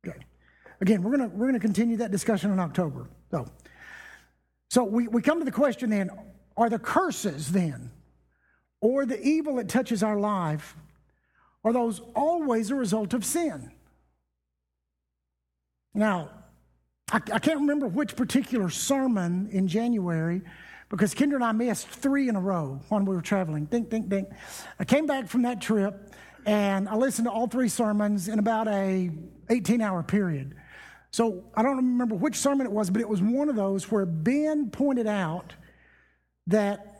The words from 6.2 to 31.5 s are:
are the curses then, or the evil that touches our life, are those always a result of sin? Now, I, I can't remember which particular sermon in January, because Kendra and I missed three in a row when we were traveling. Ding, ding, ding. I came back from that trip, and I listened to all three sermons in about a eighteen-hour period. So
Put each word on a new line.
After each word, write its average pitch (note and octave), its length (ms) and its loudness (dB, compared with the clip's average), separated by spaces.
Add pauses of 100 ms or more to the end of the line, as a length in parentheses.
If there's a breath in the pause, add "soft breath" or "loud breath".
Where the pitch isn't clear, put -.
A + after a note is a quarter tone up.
are A#3 140 2
the A#3 80 -2
curses F3 760 0
then, D3 380 0 (920)
or C4+ 240 2
the A#3+ 160 -4
evil D4 360 0
that A#3 120 -4
touches A#3+ 340 0
our G#3+ 160 0
life, F3+ 560 -2 (880)
are A3+ 120 2
those A#3 260 0 (160)
always C4+ 540 0
a C#4 40 0
result A3 380 0
of A#3 120 0
sin? A#3 460 -4 (2250)
Now, G#3 360 2 (840)
I, A#3 40 2
I - 220 -2
can't D4+ 220 2
remember C#4+ 260 2
which C#4 300 -2
particular A#3+ 540 0
sermon G#3 840 0
in F#3+ 160 2
January, F3+ 720 0 (480 loud breath)
because G3 260 2
Kendra C#4+ 200 2
and B3 100 0
I A3+ 80 2
missed A3+ 340 0
three C#4 420 0
in A3+ 60 0
a G3 60 0
row D#3+ 480 -2
when G3+ 160 2
we F#3+ 100 0
were E3+ 80 -2
traveling. D#3 440 -2
Ding, A#3 180 -2
ding, A3 240 -4
ding. G3 180 -2 (540 loud breath)
I F3+ 40 0
came D4 220 4
back C4+ 220 -2
from A#3+ 140 2
that A#3+ 180 -2
trip, G3+ 540 -2 (320 loud breath)
and G3+ 420 2
I A3 80 -2
listened A#3 300 0
to A#3 40 0
all A3+ 160 0
three B3 220 0
sermons G#3 600 0
in A3 100 -2
about A3 300 2
a F#3+ 420 0 (400)
eighteen-hour G#3 540 2
period. D#3+ 500 -2 (560 loud breath)
So G#3+ 340 0 (100)